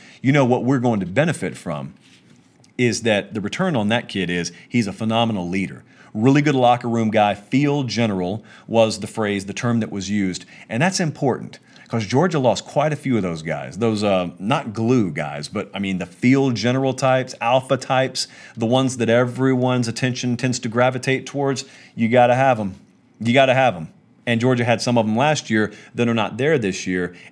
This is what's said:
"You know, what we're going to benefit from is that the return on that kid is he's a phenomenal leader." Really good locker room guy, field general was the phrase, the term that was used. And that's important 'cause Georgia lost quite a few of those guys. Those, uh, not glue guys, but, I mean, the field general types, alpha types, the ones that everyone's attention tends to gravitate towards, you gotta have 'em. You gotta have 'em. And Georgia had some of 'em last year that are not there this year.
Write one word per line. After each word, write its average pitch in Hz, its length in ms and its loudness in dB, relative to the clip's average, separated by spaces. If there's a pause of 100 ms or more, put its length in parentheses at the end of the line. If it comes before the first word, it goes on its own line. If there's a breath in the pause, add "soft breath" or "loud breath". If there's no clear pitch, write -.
(240 loud breath)
"You 127 80 2
know, 139 140 4
what 120 180 2
we're 131 160 2
going 117 220 0
to 92 40 -4
benefit 98 500 -2
from 71 380 -8 (840 soft breath)
is 117 240 0
that 104 320 0
the 104 60 -6
return 160 340 -2
on 104 140 0
that 120 200 -2
kid 90 220 -4
is 87 200 -4 (160 loud breath)
he's 117 200 0
a 95 60 -6
phenomenal 110 540 -2
leader." 85 360 -6 (320 loud breath)
Really 135 260 4
good 143 140 2
locker 120 320 4
room 113 240 0
guy, 104 240 4
field 143 540 0
general 101 540 -2 (220 loud breath)
was 110 360 2
the 104 60 -8
phrase, 101 380 -2
the 98 80 -8
term 117 280 -2
that - 100 -6
was 98 180 -6
used. 98 360 -2 (240 loud breath)
And 113 120 -2
that's 185 180 0
important 143 580 -2 (300 loud breath)
'cause 113 180 -4
Georgia 160 320 2
lost 120 280 2
quite 151 280 0
a - 20 -6
few 127 220 0
of 98 60 0
those 82 180 -4
guys. 73 360 -8
Those, 107 260 0
uh, 92 340 2
not 117 360 -2
glue 113 380 0
guys, 73 360 -8
but, - 260 -8
I 98 60 -8
mean, 95 180 -2
the 87 80 -6
field 131 480 2
general 127 400 0
types, 131 480 0
alpha 127 360 0
types, 131 500 -2 (280 loud breath)
the 117 120 -2
ones 131 300 0
that 113 120 0
everyone's 127 800 2
attention 123 500 -2
tends 127 220 -2
to 120 100 -6
gravitate 127 560 0
towards, 139 400 -4 (300 loud breath)
you 113 140 0
gotta 123 260 6
have 131 240 2
'em. 95 160 -6 (440)
You 113 140 0
gotta 131 220 6
have 127 200 2
'em. 80 140 -12 (360)
And 117 140 0
Georgia 120 240 2
had 113 180 0
some 123 160 2
of 110 80 4
'em 107 120 0
last 147 320 0
year 107 220 0 (220 loud breath)
that 117 140 0
are 117 60 0
not 107 240 -2
there 147 200 2
this 95 300 -4
year. 90 260 -2 (180 loud breath)